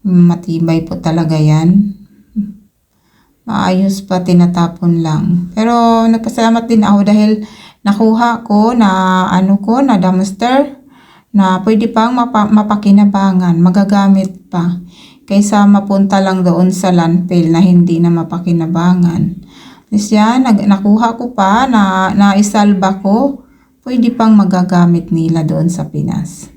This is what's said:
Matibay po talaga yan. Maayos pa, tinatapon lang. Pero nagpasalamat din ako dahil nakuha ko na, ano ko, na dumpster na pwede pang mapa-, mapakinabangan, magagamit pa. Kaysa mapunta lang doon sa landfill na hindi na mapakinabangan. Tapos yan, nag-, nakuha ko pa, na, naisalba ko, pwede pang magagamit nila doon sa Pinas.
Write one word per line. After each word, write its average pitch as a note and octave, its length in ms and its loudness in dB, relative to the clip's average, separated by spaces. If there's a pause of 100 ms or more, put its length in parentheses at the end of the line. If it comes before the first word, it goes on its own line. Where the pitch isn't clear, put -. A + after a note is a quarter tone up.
Matibay E3+ 800 0
po - 80 -8
talaga D#3+ 400 -2
yan. D#3+ 560 2 (1500)
Maayos F#3+ 640 -2
pa, F3+ 160 -4
tinatapon F3 800 0
lang. F3 480 -2
Pero A3+ 560 0
nagpasalamat A3+ 640 0
din G#3+ 160 2
ako G3+ 160 2
dahil G#3+ 280 2 (520)
nakuha A3+ 640 0
ko G#3+ 240 2
na, F#3 560 0
ano F#3+ 320 0
ko, A#3+ 240 -2
na A#3 160 2
dumpster G3+ 800 -2 (520)
na F#3+ 320 0
pwede A3 240 0
pang A3+ 240 -2
mapa-, A3+ 400 -2
mapakinabangan, G3 1040 2
magagamit G3 960 0
pa. F3 320 -4 (400)
Kaysa G3+ 400 0
mapunta G3+ 560 2
lang F#3+ 240 -2
doon F3 320 0
sa F#3+ 160 -2
landfill E3+ 640 0
na E3+ 80 2
hindi F3 400 2
na E3+ 80 2
mapakinabangan. E3+ 1300 -2 (480)
Tapos G#3 240 -4
yan, A3+ 320 2
nag-, G#3 240 2
nakuha G#3 480 0
ko A#3+ 160 -10
pa, G#3+ 400 0
na, F#3+ 400 0
naisalba G3+ 880 2
ko, A#3+ 480 -2 (320)
pwede A#3+ 320 -2
pang A3 240 2
magagamit F3+ 720 2
nila D#3+ 400 -2
doon D#3 240 -2
sa D3+ 160 -8
Pinas. - 680 -8